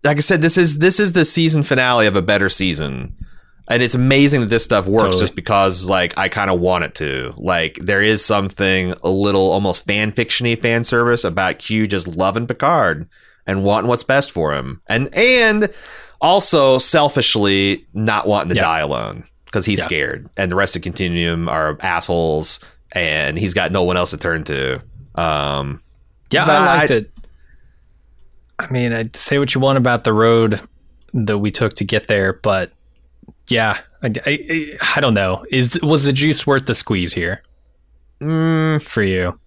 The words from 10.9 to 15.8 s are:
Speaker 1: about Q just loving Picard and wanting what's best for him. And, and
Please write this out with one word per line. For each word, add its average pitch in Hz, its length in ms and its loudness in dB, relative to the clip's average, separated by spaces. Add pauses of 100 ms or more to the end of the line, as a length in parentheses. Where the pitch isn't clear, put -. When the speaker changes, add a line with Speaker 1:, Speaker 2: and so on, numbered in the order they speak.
Speaker 1:
about 92 340 -2
Q 110 280 -2
just 95 200 -4
loving 95 400 -2
Picard 117 640 0 (380)
and 98 180 -2
wanting 104 240 2
what's 120 160 -2
best 135 260 0
for 78 240 -2
him. 67 340 -8
And, 123 240 -2
and 220 580 2 (500)